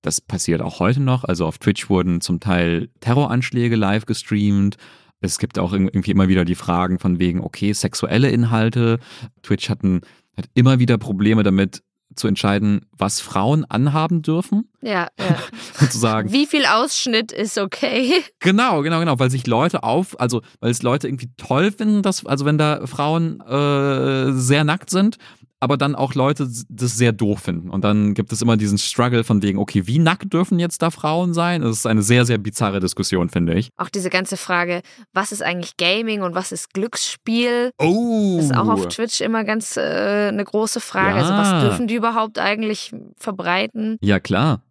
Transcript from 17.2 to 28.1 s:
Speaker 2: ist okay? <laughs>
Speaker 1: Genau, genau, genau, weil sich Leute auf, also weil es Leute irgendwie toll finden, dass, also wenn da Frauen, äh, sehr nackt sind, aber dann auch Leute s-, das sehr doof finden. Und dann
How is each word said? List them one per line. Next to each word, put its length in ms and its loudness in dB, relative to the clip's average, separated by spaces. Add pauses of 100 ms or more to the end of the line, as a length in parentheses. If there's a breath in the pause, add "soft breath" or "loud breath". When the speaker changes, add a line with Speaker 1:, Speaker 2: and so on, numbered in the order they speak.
Speaker 2:
ist 260 -6
okay? 720 0
<laughs> 120 -20
Speaker 1:
Genau, 420 2
genau, 160 0
genau, 180 0
weil 140 2
sich 160 -2
Leute 340 2
auf, 380 -2
also 240 0 (160 loud breath)
weil 100 0
es 140 -2
Leute 240 0
irgendwie 280 -6
toll 360 0
finden, 320 0
dass, 240 -2
also 180 -2
wenn 140 2
da 260 0
Frauen, 560 -2
äh, 920 0
sehr 320 2
nackt 260 -2
sind, 260 2 (440 loud breath)
aber 160 0
dann 180 0
auch 180 -2
Leute 300 0
s-, 260 -6
das 260 -2
sehr 160 4
doof 280 0
finden. 320 -6
Und 120 -2
dann 300 4